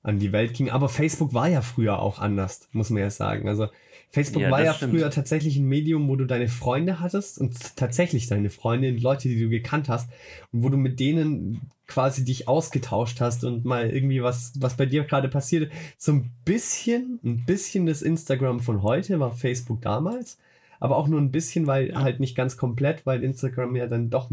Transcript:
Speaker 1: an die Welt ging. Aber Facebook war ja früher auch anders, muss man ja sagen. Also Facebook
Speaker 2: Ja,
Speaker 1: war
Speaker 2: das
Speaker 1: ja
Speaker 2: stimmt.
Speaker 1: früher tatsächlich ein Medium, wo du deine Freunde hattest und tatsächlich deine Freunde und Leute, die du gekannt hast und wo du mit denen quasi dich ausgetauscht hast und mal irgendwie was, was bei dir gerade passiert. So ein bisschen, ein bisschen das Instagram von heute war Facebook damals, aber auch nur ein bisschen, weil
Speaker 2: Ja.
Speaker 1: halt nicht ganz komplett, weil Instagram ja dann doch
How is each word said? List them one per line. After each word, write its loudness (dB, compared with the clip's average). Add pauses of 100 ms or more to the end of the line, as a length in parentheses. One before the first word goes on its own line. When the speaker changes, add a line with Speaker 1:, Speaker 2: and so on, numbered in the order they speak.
Speaker 1:
an 2
die 2
Welt 2
ging. 0
Aber 2
Facebook 0
war 2
ja 4
früher 0
auch -2
anders, -2
muss 0
man 2
ja 0
sagen. -2
Also 0 (420)
Facebook 0
Speaker 2:
Ja, 6
Speaker 1:
war 4
Speaker 2:
das 4
Speaker 1:
ja 4
Speaker 2:
stimmt. 0
Speaker 1:
früher 2
tatsächlich 0
ein 2
Medium, 2
wo 2
du 0
deine 0
Freunde 0
hattest -4
und -4
tatsächlich 0
deine 0
Freunde 0
und 0
Leute, 0
die 2
du 2
gekannt -2
hast -4 (440)
und 2
wo 4
du 2
mit 0
denen 0 (280)
quasi 2
dich -2
ausgetauscht 0
hast 0
und -2
mal 0
irgendwie 0
was, -2
was -2
bei 4
dir 0
gerade 0
passiert. 0 (240)
So 2
ein 2 (140)
bisschen, 0
ein 0
bisschen 0
das 0
Instagram 0
von 0
heute 0
war 0
Facebook -4
damals, -4 (420)
aber 2
auch 2
nur 2
ein 2
bisschen, 0
weil 2
Speaker 2:
Ja. -4
Speaker 1:
halt 0
nicht -2
ganz -2
komplett, -2
weil 0
Instagram -2
ja -2
dann 0
doch -2